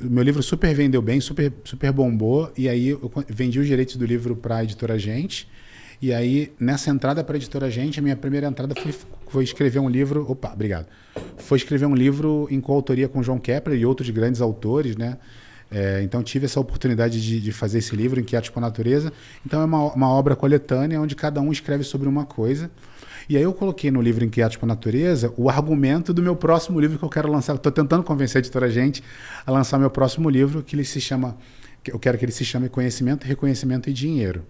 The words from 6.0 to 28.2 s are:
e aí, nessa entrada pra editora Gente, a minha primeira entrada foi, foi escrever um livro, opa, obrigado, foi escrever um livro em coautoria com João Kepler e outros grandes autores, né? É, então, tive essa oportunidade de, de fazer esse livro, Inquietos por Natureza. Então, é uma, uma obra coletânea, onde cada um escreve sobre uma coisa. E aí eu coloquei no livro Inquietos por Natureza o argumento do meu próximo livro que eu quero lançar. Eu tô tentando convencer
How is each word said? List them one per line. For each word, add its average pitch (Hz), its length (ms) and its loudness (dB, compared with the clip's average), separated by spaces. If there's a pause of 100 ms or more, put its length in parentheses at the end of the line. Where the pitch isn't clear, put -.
e 127 120 0
aí, 131 440 0
nessa 139 320 0
entrada 139 320 0
pra 147 140 -4
editora 139 340 -4
Gente, 139 300 -4
a - 20 -4
minha 139 140 0
primeira 139 320 -2
entrada 139 320 -4
foi, 151 160 -6 (320)
foi 131 160 0
escrever 135 360 0
um 135 100 2
livro, 139 420 0
opa, 131 220 -6
obrigado, 98 340 -4 (480)
foi - 220 2
escrever 139 280 0
um 143 100 4
livro 147 540 2
em 135 120 0
coautoria 135 480 2
com 135 120 -2
João 127 180 0
Kepler 139 380 0
e 117 80 2
outros 131 240 0
grandes 113 300 0
autores, 113 560 0
né? 117 220 -4 (520)
É, 98 320 -2
então, 117 220 -2
tive 135 220 -2
essa 135 160 0
oportunidade 117 600 0
de, 113 200 0
de 107 100 -2
fazer 110 280 -2
esse 110 140 -4
livro, 120 280 0
Inquietos 113 280 -2
por 120 120 -6
Natureza. 120 500 0 (340)
Então, 151 160 0
é 160 40 2
uma, 151 280 2
uma 131 160 2
obra 135 240 4
coletânea, 143 680 2
onde 151 120 -2
cada 143 280 -2
um 147 100 2
escreve 143 320 -2
sobre 139 240 -4
uma 143 160 0
coisa. 139 480 -2 (560)
E 147 80 2
aí 139 80 4
eu 185 80 2
coloquei 185 400 -2
no 127 100 4
livro 117 220 2
Inquietos 113 320 2
por - 100 -4
Natureza 120 680 0
o 123 140 2
argumento 151 640 2
do 170 100 2
meu 175 140 2
próximo 165 420 2
livro 151 180 2
que - 60 -8
eu 147 60 -2
quero 151 200 0
lançar. 151 220 2
Eu 135 60 0
tô 147 120 0
tentando 156 320 4
convencer 139 360 0